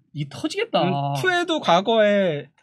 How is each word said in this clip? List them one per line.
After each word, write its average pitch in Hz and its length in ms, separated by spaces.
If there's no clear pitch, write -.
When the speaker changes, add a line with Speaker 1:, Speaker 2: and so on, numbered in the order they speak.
Speaker 1:
이 143 160
터지겠다. 381 540
Speaker 2:
음, 139 380
투에도 349 400
과거에 202 880